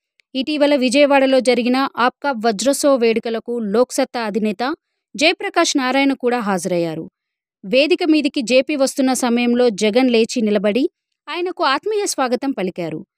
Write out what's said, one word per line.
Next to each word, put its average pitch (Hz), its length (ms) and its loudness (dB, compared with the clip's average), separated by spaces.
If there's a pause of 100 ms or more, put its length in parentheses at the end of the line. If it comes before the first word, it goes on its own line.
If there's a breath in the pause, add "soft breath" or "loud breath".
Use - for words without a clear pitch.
(340)
ఇటీవల 285 420 0
విజయవాడలో 269 640 4
జరిగిన 247 480 0 (100)
ఆప్కా 254 320 -2 (160)
వజ్రోత్సవ 269 500 2
వేడుకలకు 226 600 -2
లోక్సత్తా 233 680 -2
అధినేత 214 500 -4 (420)
జయప్రకాష్ 339 600 0
నారాయణ 269 360 0
కూడా 247 280 -2
హాజరయ్యారు. 175 680 -2 (560)
వేదిక 285 400 2
మీదికి 302 380 0
జేపీ 254 340 2
వస్తున్న 262 360 0
సమయంలో 240 580 2
జగన్ 214 400 2
లేచి 233 300 0
నిలబడి 208 440 0 (440)
ఆయనకు 349 360 -6
ఆత్మీయ 392 420 -2
స్వాగతం 262 440 -2
పలికారు. 175 500 -6 (180)